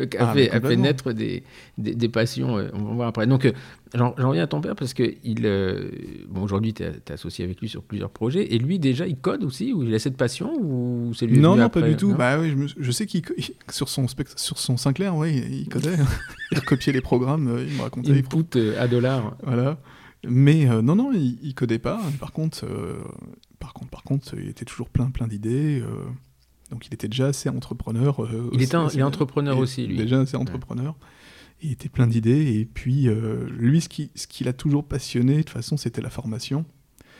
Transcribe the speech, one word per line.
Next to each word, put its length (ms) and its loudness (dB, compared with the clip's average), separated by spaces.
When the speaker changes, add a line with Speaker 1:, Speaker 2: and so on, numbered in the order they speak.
Speaker 1:
Ah, 140 4
Speaker 2:
fait, 0 -
Speaker 1:
mais 140 6
Speaker 2:
a 40 0
fait 80 2
Speaker 1:
complètement. 240 4
Speaker 2:
naître 280 0
des, 300 -4
des, 200 -4
des 120 2
passions, 480 0
euh, 160 -2
on 120 -6
va 100 -4
voir 140 -2
après. 180 0
Donc, 200 4
euh, 60 6
j'en, 220 2
j'en 120 0
reviens 160 2
à 20 0
ton 140 -4
père 160 -4
parce 180 -6
que 180 0
il, 200 -2
euh, 460 0
bon, 140 -6
aujourd'hui, 300 0
t'es, 200 -6
t'es 100 -10
associé 300 -8
avec 160 -6
lui 80 -6
sur 140 -10
plusieurs 280 -8
projets. 440 -2
Et 40 2
lui, 200 0
déjà, 300 0
il 80 -4
code 260 -2
aussi, 300 -4
ou 100 0
il 100 0
a 60 2
cette 180 -2
passion, 400 -2
ou 580 -2
c'est 120 -2
lui 140 8
Speaker 1:
Non, 100 10
Speaker 2:
venu 120 8
Speaker 1:
non, 40 8
Speaker 2:
après, 140 2
Speaker 1:
pas 80 4
du 80 6
tout. 140 4
Speaker 2:
non ? 60 4
Speaker 1:
Bah 220 4
oui, 120 2
je 40 2
me, 140 2
je 140 0
sais 140 0
qu'il 160 0
co-, 120 -8
<laughs> 200 -18
sur 160 -4
son 180 0
spect-, 320 -6
sur 180 -4
son 200 0
Sinclair, 400 0
ouais, 180 0
il, 280 -4
il 60 -8
codait. 280 -2
<laughs> 280 -10
Il 80 0
recopiait 320 0
les 80 2
programmes, 480 0
euh, 200 -2
il 80 -4
me 60 -2
racontait, 300 -4
il 60 8
Speaker 2:
Input, 380 0
euh, 240 2
à 60 2
dollar. 560 2
Speaker 1:
Voilà. 360 0
Mais, 440 6
euh, 140 4
non, 140 6
non, 160 2
il, 300 0
il 120 -8
codait 240 0
pas. 220 -4
Par 140 -10
contre, 340 -4
euh, 360 -8
par 140 -14
contre, 180 -16
par 120 -18
contre, 360 -4
il 100 -8
était 180 -12
toujours 240 -12
plein, 200 0
plein 160 -4
d'idées, 540 -2
euh, 240 -8
donc 160 -12
il 80 -10
était 140 -8
déjà 200 0
assez 200 -4
entrepreneur, 760 -2
euh, 300 -6
Speaker 2:
Il 40 -2
Speaker 1:
aussi, 80 4
Speaker 2:
était 120 0
un, 100 2
Speaker 1:
assez 100 -2
Speaker 2:
il 40 2
est 20 4
entrepreneur 540 0
Speaker 1:
il 60 4
Speaker 2:
aussi, 240 -2
lui. 100 -2
Speaker 1:
déjà 240 2
assez 160 0
Speaker 2:
Ouais. 60 -2
Speaker 1:
entrepreneur. 520 -6
Il 100 -4
était 160 -8
plein 180 2
d'idées. 520 2
Et 60 0
puis, 440 0
euh, 420 -2
lui, 300 4
ce 80 -6
qui, 260 -10
ce 120 -12
qui 180 -10
l'a 80 -2
toujours 340 0
passionné, 520 0
de 40 2
toute 80 -6
façon, 260 -4
c'était 240 -6
la 100 -8
formation. 540 -6